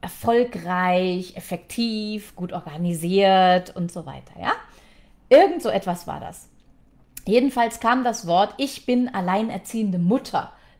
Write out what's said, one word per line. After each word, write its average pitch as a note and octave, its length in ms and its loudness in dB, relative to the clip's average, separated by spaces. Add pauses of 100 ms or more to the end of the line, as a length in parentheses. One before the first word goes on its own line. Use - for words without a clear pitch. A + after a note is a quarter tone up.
erfolgreich, F3+ 1400 -2
effektiv, G#3+ 960 -8
gut F3+ 160 -10
organisiert“ F3+ 1200 2
und F3 160 -4
so E3 160 -12
weiter, C#3 320 -18
ja? - 140 -4 (800)
Irgend E4 320 8
so A3+ 80 -4
etwas F3+ 380 -4
war - 120 -8
das. - 300 -16 (760)
Jedenfalls A#3+ 540 0
kam B3 240 0
das A3+ 240 -4
Wort F3 300 2
„Ich C4+ 280 -8
bin B3 220 0
alleinerziehende G3 880 -4
Mutter“ F3+ 540 0 (280)